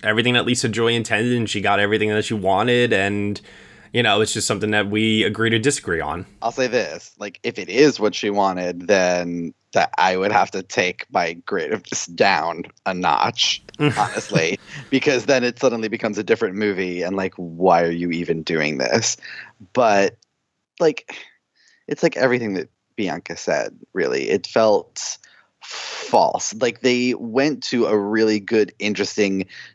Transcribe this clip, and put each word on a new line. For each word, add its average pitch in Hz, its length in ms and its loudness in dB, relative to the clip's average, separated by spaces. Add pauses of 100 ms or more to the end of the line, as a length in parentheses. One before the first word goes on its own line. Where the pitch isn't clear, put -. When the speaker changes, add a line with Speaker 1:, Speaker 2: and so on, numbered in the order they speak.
Speaker 1:
everything 113 320 2
that 120 100 2
Lisa 123 240 0
Joy 117 240 2
intended, 117 420 0
and 113 140 0
she 107 100 -4
got 101 200 2
everything 107 300 2
that 107 140 0
she 113 120 -4
wanted, 110 580 2
and, 101 480 0 (520)
you 120 80 2
know, 107 200 4
it's 107 120 0
just 107 140 -4
something 107 240 -2
that 104 180 2
we 110 340 2
agree 113 260 0
to 113 100 2
disagree 110 400 -2
on. 78 260 -6 (160)
Speaker 2:
I'll 117 100 -2
say 131 160 -2
this, 90 520 -4
like, 104 240 -12
if 117 160 -6
it 90 100 -10
is 135 300 4
what 104 160 0
she 107 140 -2
wanted, 90 580 -2
then 90 680 0 (200)
that 82 240 0
I 92 180 4
would 98 160 0
have 98 200 2
to 95 120 -6
take - 480 -2
my 87 220 0
grade 85 400 -6
of 98 100 -4
this - 240 -8
down 85 560 0 (220)
a 95 80 -2
notch, 90 680 0 (100)
Speaker 1:
<laughs> - 80 -10
Speaker 2:
honestly, 104 800 0 (300)
because 131 360 2
then 131 180 2
it 123 160 -2
suddenly 113 280 0
becomes 107 300 -4
a 107 60 -2
different 104 320 0
movie, 92 480 -2
and, 92 120 -2
like, 95 200 -4
why 87 480 2
are 85 80 2
you 87 200 -2
even 82 320 -2
doing 76 340 -2
this? 65 400 0 (560)
But, 101 440 2 (640)
like, - 360 0 (720)
it's 147 160 -4
like 165 120 2
everything 120 380 0
that 90 160 -6 (260)
Bianca 85 400 -6
said, 71 400 -4 (180)
really. 67 360 -2
It 95 160 0
felt - 720 0 (440)
false. - 920 0
Like, 120 260 -2
they 123 340 2
went 123 480 -2
to 117 240 0
a 107 100 0
really 107 420 2
good, 104 400 0
interesting, 98 640 -2 (300)